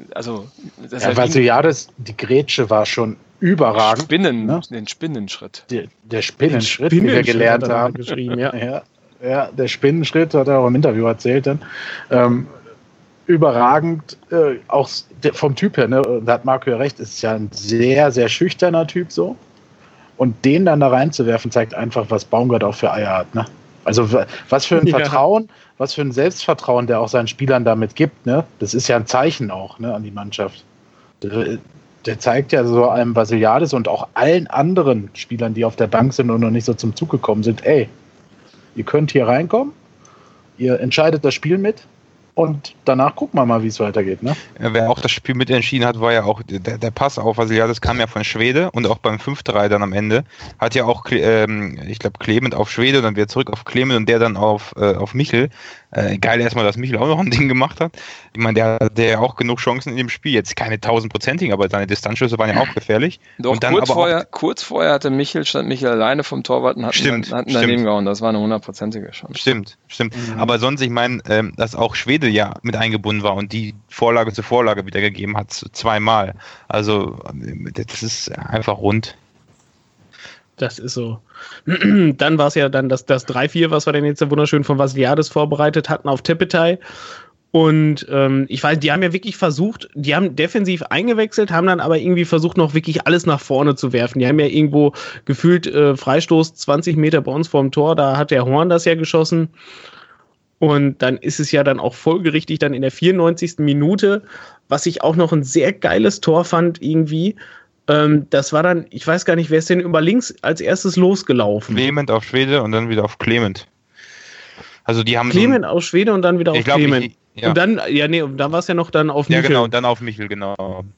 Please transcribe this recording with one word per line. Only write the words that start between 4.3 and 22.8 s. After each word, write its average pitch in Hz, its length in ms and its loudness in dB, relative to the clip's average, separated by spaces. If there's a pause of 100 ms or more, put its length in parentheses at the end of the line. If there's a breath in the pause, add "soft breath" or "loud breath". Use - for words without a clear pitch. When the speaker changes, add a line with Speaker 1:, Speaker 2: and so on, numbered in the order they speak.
Speaker 2:
ne? 160 220 -2
Speaker 1:
den 110 200 -12
Spinnenschritt. 113 800 -12
Speaker 2:
Der, 120 140 -6 (180)
der 113 200 -6
Spinnenschritt, 143 680 -2
Speaker 3:
Den 165 80 4
Speaker 2:
wie - 60 4
wir - 60 4
Speaker 3:
Spinnenschritt 120 220 4
Speaker 2:
gelernt 117 300 4
Speaker 3:
hat 120 80 -2
er 117 80 0
Speaker 2:
haben. 120 160 0
Speaker 3:
geschrieben, 123 460 -6
ja. 135 120 -2
Speaker 2:
Ja, 123 300 -6 (400)
ja, 131 340 -2
der 127 120 0
Spinnenschritt, 160 680 0
hat 135 140 2
er 139 100 4
auch 127 80 4
im 120 80 4
Interview 120 320 2
erzählt 123 400 0
dann. 147 160 -2 (480 loud breath)
Ähm, 123 380 2 (800)
überragend, 151 880 2 (160)
äh, 151 240 2 (100)
auch 135 220 0
s-, - 180 -12 (160)
der, 147 120 0
vom 147 200 0
Typ - 220 -4
her, 123 100 4
ne? 131 160 2 (220)
Da 117 80 2
hat 120 120 -2
Marco 131 260 0
ja 113 80 0
recht, 139 200 -4
ist - 240 -12
ja 110 120 0
ein 107 180 -6
sehr, 123 580 2
sehr 120 180 2
schüchterner 170 600 0
Typ 180 240 -6
so. 190 240 -4 (800 soft breath)
Und 120 280 -2
den 165 220 4
dann 151 140 4
da 139 80 6
reinzuwerfen, 123 640 0
zeigt 113 240 0
einfach, 117 360 -4
was 107 160 -2
Baumgart 117 360 2
auch 107 120 0
für - 180 0